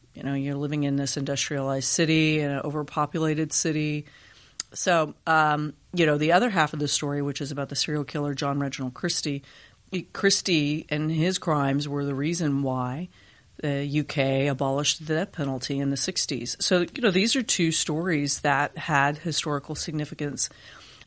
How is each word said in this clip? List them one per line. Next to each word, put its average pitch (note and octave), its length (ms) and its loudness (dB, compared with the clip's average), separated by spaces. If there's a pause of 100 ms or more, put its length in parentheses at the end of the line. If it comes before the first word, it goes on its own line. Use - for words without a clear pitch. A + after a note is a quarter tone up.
(160)
You - 80 -12
know, C#3 100 -2
you're C#3 220 -2
living D3 300 -2
in C#3 100 2
this C#3 220 0
industrialized C3+ 720 -2
city, D#3 520 4
in D3 100 0
an C#3 120 -2
overpopulated D#3 920 -2
city. D3+ 540 -2 (680)
So, E3 400 2 (140)
um, D3+ 480 4 (180)
you E3+ 140 4
know, D3+ 100 4
the D#3 140 2
other G3+ 180 6
half E3+ 240 2
of D#3 60 -4
the C#3+ 80 0
story, C#3+ 340 -2
which C#3+ 200 -4
is C#3+ 100 -6
about C#3 180 -4
the C#3+ 60 -8
serial D3+ 300 -2
killer D3 280 -2
John C#3+ 260 -2
Reginald C3+ 360 -4
Christie, D3+ 480 -2 (480)
he, F#3 100 -4
Christie D#3+ 880 0
and D3+ 220 -2
his E3 260 2
crimes C#3+ 500 0
were C#3+ 180 -4
the C#3 100 -2
reason D3 480 0
why C3 460 -2 (520)
the C#3+ 240 -2
U C#3+ 200 0
K C3+ 420 2
abolished C#3 580 0
the D#3 100 0
death F3+ 180 -2
penalty C#3 460 -4
in C#3 100 0
the C#3 80 0
sixties. - 640 -4
So, F3+ 240 4 (100)
you - 60 -8
know, A3+ 100 4
these F#3+ 240 4
are C4 80 2
two E3 300 2
stories D#3 640 0
that C#3+ 380 0
had D3 400 2
historical D3 580 -4
significance. D3 720 -4 (600)